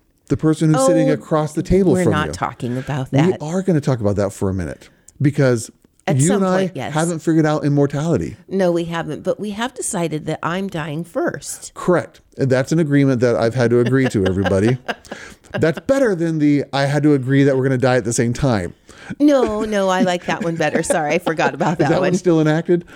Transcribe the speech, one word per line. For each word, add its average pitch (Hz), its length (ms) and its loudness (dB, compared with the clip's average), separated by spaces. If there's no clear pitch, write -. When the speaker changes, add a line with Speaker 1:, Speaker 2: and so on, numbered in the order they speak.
Speaker 1:
the - 100 0
person 156 360 2
who's 151 120 4
sitting - 240 4
Speaker 2:
Oh, 151 40 2
Speaker 1:
across 151 400 -2
the 160 80 -4
table 185 320 2
Speaker 2:
we're 185 100 0
Speaker 1:
from 170 100 2
Speaker 2:
not 151 140 0
Speaker 1:
you. 147 60 -8
Speaker 2:
talking - 440 -6
about 131 340 -6
Speaker 1:
We 135 80 2
Speaker 2:
that. 180 220 2
Speaker 1:
are 160 200 -4
gonna 180 200 0
talk 127 180 -2
about 101 160 0
that 98 180 -2
for 98 160 -2
a 92 40 -2
minute 82 360 -8
because 135 480 0
Speaker 2:
At 139 100 0
Speaker 1:
you 139 100 2
Speaker 2:
some 196 160 2
Speaker 1:
and 185 80 0
I 185 140 2
Speaker 2:
point, 180 100 -6
yes. 127 180 -8
Speaker 1:
haven't 160 260 -2
figured 160 260 2
out 151 180 0
immortality. 143 720 0
Speaker 2:
No, 185 220 0
we 170 140 -2
haven't, 165 380 -8
but 180 160 -4
we 208 120 -8
have 233 220 -6
decided 165 520 -6
that 156 180 -6
I'm 185 240 -4
dying 160 360 -8
first. - 720 -8
Speaker 1:
Correct. - 460 -2
And 139 120 0
that's 131 220 0
an 165 80 2
agreement 143 420 2
that 120 140 2
I've 113 200 0
had 120 140 2
to 120 100 4
agree 127 300 0
to, 101 160 0
everybody. 98 580 0
Speaker 2:
<laughs> - 40 -20
Speaker 1:
That's 160 220 0
better 262 340 2
than 165 240 -2
the, 147 240 2
"I 139 140 0
had 143 160 0
to 151 100 6
agree 139 300 2
that 135 120 4
we're 131 60 0
gonna 135 160 2
die 127 200 2
at 113 80 0
the 117 80 -4
same 117 200 0
time." 110 400 -2
Speaker 2:
No, 247 460 2
no, 202 220 0
I 185 140 2
like 180 240 0
that 165 180 -4
one 165 120 -2
better. 160 260 0
Sorry, 156 320 0
I 170 60 2
forgot 156 340 -2
about 143 200 -2
Speaker 1:
<laughs> - 0 -
Is - 40 -6
Speaker 2:
that 147 120 2
Speaker 1:
that 165 120 2
one - 120 0
Speaker 2:
one. 185 40 2
Speaker 1:
still 165 240 2
enacted? 165 420 2